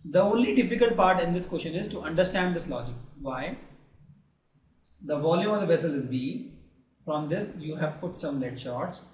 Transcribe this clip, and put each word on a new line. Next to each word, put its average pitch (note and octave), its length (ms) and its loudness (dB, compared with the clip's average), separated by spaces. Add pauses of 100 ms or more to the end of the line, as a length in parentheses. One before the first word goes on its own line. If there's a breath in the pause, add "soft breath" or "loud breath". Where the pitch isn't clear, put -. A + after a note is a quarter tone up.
The E3 160 4
only A3 320 4
difficult A#3 420 4
part F#3 280 6
in E3+ 100 0
this F3 140 -2
question D#3+ 280 -6
is G#3 140 -4
to F#3 120 -8
understand F3+ 540 2
this E3 140 -4
logic. A#2+ 240 -6 (260)
Why? C3+ 380 -6 (1500)
The C#3+ 140 0
volume F3+ 340 4
of G#3 100 2
the F#3 40 0
vessel D#3+ 300 2
is B2 120 -2
V. B2+ 460 -4 (500)
From D3+ 260 -2
this, G3+ 280 -2
you D3+ 200 -8
have D3+ 220 -4
put F3+ 180 -8
some C#3+ 220 -4
lead A#2+ 200 -6
shots, B2+ 540 -6